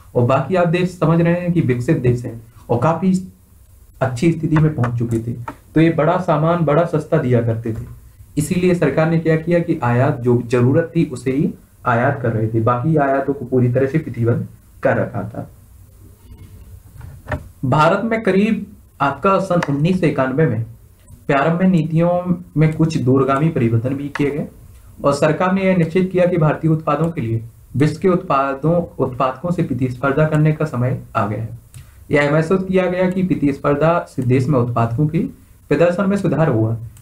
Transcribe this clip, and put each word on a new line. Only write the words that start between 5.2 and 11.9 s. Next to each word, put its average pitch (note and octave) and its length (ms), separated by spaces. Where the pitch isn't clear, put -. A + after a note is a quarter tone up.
तो D#3 60
ये E3 80
बड़ा E3 280
सामान E3+ 420
बड़ा D#3 260
सस्ता D#3 320
दिया B2 240
करते A2+ 320
थे। - 260
इसीलिए F3+ 380
सरकार D#3+ 340
ने E3 100
क्या D#3+ 160
किया E3+ 240
कि E3+ 240
आयात, A#2+ 360
जो A#2+ 220
जरूरत B2+ 540
थी E3 100
उसे B2+ 260
ही C#3 220
आयात A#2+ 360